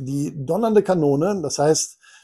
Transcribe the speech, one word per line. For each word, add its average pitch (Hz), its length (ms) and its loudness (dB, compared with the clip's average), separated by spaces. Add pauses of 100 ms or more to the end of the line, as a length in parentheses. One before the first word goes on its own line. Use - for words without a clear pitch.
die 139 340 -6 (100)
donnernde 208 380 2
Kanone, 175 580 2
das 147 200 -4
heißt, 151 380 0 (260)